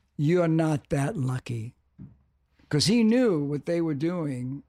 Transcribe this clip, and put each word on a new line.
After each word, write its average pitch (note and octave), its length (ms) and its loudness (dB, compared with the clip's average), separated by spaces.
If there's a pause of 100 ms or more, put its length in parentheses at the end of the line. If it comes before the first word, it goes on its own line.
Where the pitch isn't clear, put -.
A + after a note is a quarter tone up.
(160)
You're E3+ 320 2
not D#3+ 420 0
that D3 260 -2
lucky. B2+ 580 -6 (920)
Cause D3 180 0
he A#3 160 4
knew A3 400 4
what C#3+ 240 -6
they E3+ 140 -2
were D#3+ 140 -2
doing C#3 760 -4